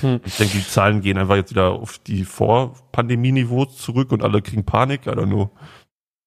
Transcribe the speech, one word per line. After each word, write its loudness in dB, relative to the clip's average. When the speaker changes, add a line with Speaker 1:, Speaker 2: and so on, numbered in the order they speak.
Speaker 1:
Hm. 0
Speaker 2:
ich -10
denke, 2
die -2
Zahlen 2
gehen 0
einfach 2
jetzt 0
wieder 2
auf -8
die -4
Vor-Pandemie-Niveau 0
zurück -4
und 0
alle 2
kriegen -4
Panik, 0
I -2
don't -2
know. 0